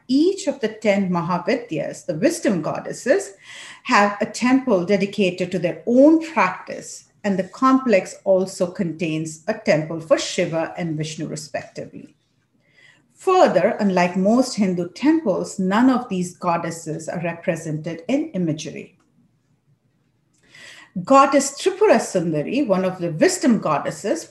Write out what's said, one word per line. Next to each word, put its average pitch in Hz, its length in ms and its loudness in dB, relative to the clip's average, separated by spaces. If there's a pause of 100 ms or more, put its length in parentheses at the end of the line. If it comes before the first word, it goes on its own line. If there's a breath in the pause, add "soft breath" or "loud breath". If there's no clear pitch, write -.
each 330 400 2
of 277 140 -2
the 220 80 -2
ten 202 420 0
Mahavidyas, 170 960 -4
the 170 80 -4
wisdom 208 480 0
goddesses, 233 720 -4 (500 loud breath)
have 208 380 2
a - 60 -2
temple 247 580 2
dedicated 185 680 0
to 190 80 -4
their 165 300 -4
own 294 440 6
practice, - 760 -4 (160)
and 202 120 0
the 185 60 0
complex 254 800 2
also 185 480 0
contains 160 800 -4
a 233 60 -2
temple 165 440 0
for 269 200 2
Shiva 165 580 -4
and 165 200 -4
Vishnu, 156 300 -8
respectively. - 880 -12 (1000 soft breath)
Further, 269 640 4
unlike 180 360 0
most 220 380 2
Hindu 180 360 -2
temples, 226 680 0
none 208 320 4
of 247 180 0
these 180 280 -4
goddesses 165 720 -4
are 175 160 -6
represented 160 840 -6
in 302 240 -2
imagery. 156 640 -6 (2000 loud breath)
Goddess 277 480 4
Tripura 370 480 4
Sundari, 170 680 -2
one 185 180 2
of 180 140 -4
the 170 140 -4
wisdom 233 480 2
goddesses, 156 720 -2